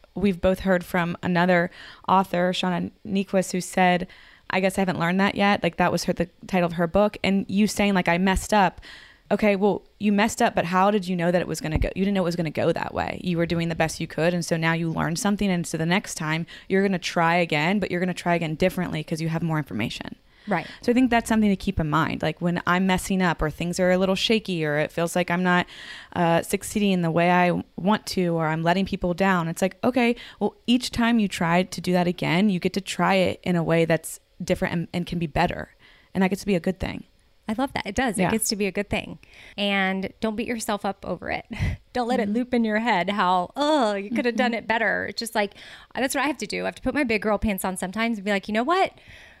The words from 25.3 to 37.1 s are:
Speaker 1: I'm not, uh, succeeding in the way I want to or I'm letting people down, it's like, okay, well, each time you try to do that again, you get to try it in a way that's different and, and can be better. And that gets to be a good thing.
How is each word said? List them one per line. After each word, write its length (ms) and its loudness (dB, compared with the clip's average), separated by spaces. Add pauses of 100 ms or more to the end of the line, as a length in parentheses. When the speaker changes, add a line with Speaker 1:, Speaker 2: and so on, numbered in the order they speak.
Speaker 1:
I'm 140 0
not, 220 2 (500)
uh, 260 4
succeeding 500 -2
in 100 2
the 80 0
way 200 2
I 320 2 (140)
want 300 -2
to 280 -2
or 140 0
I'm 160 -2
letting 220 2
people 280 -4
down, 340 2
it's 140 -6
like, 220 -2
okay, 320 2 (240)
well, 160 -2 (100)
each 240 2
time 300 2
you 80 0
try 340 2
to 180 -6
do 120 0
that 160 4
again, 420 2
you 80 0
get 140 -2
to 80 -2
try 340 0
it 300 2
in 100 0
a 80 2
way 220 2
that's 340 -2 (240)
different 300 -2
and, 220 -4
and 120 -4
can 120 -6
be 80 -2
better. 480 -2 (400)
And 100 2
that 60 2
gets 100 -2
to 60 -8
be 100 2
a 40 0
good 200 -4
thing. 240 -8 (420)